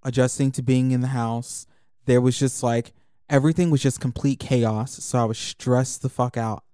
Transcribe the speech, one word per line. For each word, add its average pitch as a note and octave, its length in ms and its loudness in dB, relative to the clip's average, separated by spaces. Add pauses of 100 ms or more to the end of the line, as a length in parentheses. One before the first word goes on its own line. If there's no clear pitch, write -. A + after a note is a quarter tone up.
adjusting C3 500 0
to C3 100 -6
being B2+ 280 2
in B2+ 100 0
the B2+ 60 -2
house. A#2 600 -4 (380)
There B2 160 4
was B2 180 2
just, C3+ 240 -2
like, A#2 300 -2 (360)
everything D#3+ 400 2
was C#3+ 120 4
just C3 180 0
complete C3 400 -2
chaos. A2+ 640 -2
So - 160 -2
I A#2 60 2
was A2+ 120 -2
stressed - 640 -2
the C3+ 80 -2
fuck B2 280 -2
out A2+ 260 -4 (100)